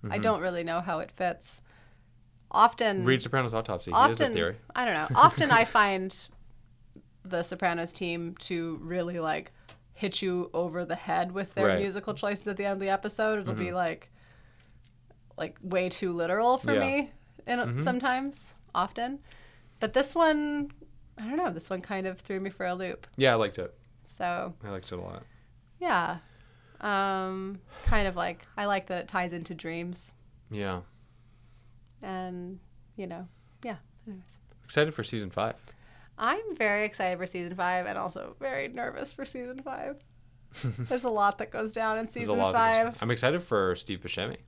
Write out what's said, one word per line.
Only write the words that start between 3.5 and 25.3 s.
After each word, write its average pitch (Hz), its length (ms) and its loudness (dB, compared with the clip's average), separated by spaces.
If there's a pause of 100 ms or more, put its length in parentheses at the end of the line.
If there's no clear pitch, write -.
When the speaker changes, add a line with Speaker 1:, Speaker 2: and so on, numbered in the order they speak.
Speaker 2:
Autopsy. 110 360 -2
He - 40 -2
Speaker 1:
often, 247 160 8
Speaker 2:
has - 100 0
a 262 120 2
theory. 107 240 0 (180)
Speaker 1:
I 247 100 0
don't 214 100 2
know. 156 160 0
Speaker 2:
<laughs> 127 80 0
Speaker 1:
Often 302 320 8
I 226 140 8
find 190 500 2 (1080)
the 185 180 -2
Sopranos 170 500 -2
team 170 480 -4
to 165 420 -4
really, 175 360 -4
like, 156 340 -2 (420)
hit - 280 -2
you 180 320 0
over 175 300 0
the 170 100 -4
head 180 380 -2
with 190 220 -6
their 196 140 2
Speaker 2:
Right. 185 120 4
Speaker 1:
musical 202 340 -4
choices 202 320 -4
at 202 100 -4
the 202 80 -4
end 202 100 0
of 190 60 -6
the 196 100 -2
episode. 208 500 0
It'll 196 140 -4
be, 165 120 -2
Speaker 2:
Mm-hmm. 175 80 -4
Speaker 1:
like, 175 360 -2 (1300)
like, 156 260 -6
way 185 260 0
too 180 240 -2
literal 190 460 4
for 285 160 0
Speaker 2:
Yeah. 269 60 4
Speaker 1:
me 277 300 0 (360)
in 240 120 0
Speaker 2:
Mm-hmm. 123 220 0
Speaker 1:
sometimes, 254 720 -2 (200)
often. 233 440 -2 (640)
But 220 120 -2
this 277 220 2
one, 294 560 2 (480)
I 214 100 -10
don't 269 80 -2
know. 330 140 0
This 165 180 -10
one 185 140 -4
kind 190 240 -4
of 185 140 -6
threw 190 200 -6
me 190 100 -4
for 185 140 -8
a 180 100 0
loop. 185 320 -8 (100)
Speaker 2:
Yeah, 131 160 8
I - 20 6
liked 107 240 2
it. - 160 -8 (300)
Speaker 1:
So 175 500 -4 (100)
Speaker 2:
I 104 60 -10
liked 95 220 -10
it 90 60 -8
a 90 40 -8
lot. 90 220 -12 (560)